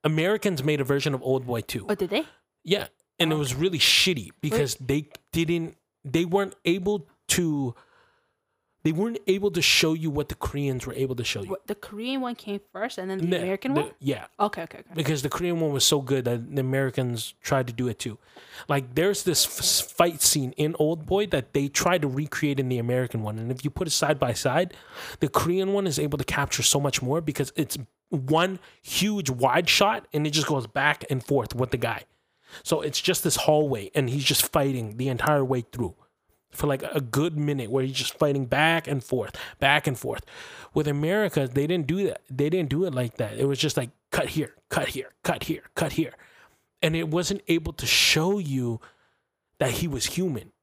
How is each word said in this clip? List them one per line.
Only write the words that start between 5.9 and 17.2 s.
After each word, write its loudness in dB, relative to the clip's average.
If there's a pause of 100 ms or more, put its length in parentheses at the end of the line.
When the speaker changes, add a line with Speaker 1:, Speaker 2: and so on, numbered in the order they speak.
Speaker 1:
they 0
weren't 0
able 0 (200)
to, 0 (1040)
they 2
weren't -2 (100)
able 2
to 0
show 4
you -2
what -2
the -8
Koreans -4
were -8
able -2
to -6
show -4
you. -8
Speaker 2:
What, -8
the -4
Korean -6
one -4
came -8 (120)
first -6
and -6
then -4
the 0
Speaker 1:
No, 2
Speaker 2:
American -2
Speaker 1:
the, 2
Speaker 2:
one? -6
Speaker 1:
yeah. -2 (140)
Speaker 2:
Okay, 0
okay, -14
okay. -20
Speaker 1:
Because -2
the -2
Korean 0
one 2
was 2
so 4
good 0
that -2
the 0
Americans -2